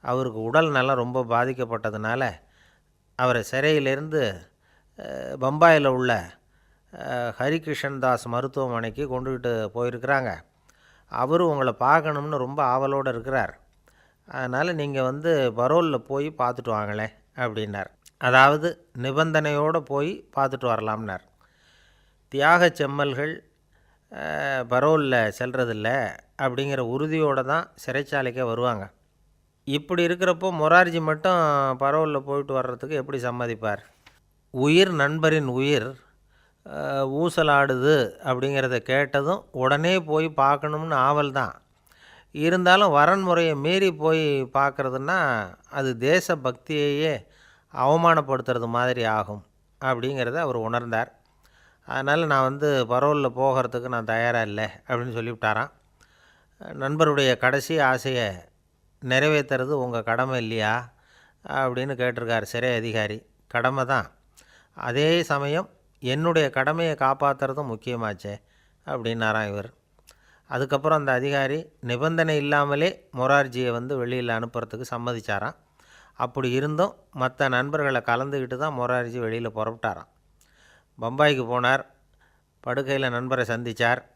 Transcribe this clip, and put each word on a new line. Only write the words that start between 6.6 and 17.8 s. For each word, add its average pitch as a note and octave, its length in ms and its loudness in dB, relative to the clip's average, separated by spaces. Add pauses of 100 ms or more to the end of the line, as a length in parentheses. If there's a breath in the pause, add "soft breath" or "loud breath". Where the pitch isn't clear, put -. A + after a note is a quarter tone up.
அஹ், B2 460 -6
ஹரிகிருஷ்ணன் C#3+ 640 -4
தாஸ் B2+ 280 0
மருத்துவமனைக்கு B2 800 -4
கொண்டுகிட்டு B2 680 -4
போயிருக்கிறாங்க. A#2+ 640 -2 (640 soft breath)
அவரு D#3+ 440 2
உங்களை C3 240 0
பார்க்கணும்னு D3 640 2
ரொம்ப C#3 260 -2
ஆவலோட C3+ 440 0
இருக்கிறார். B2 520 -4 (680 soft breath)
அதனால C3+ 460 -4
நீங்க C#3+ 300 -2
வந்து C#3 480 0
பரோல்ல C#3 460 2
போய் C#3 400 -4
பார்த்துட்டு A#2+ 320 -2
வாங்களேன்" G#2+ 440 -4 (220)
அப்படின்னார். G#2+ 520 -4 (300)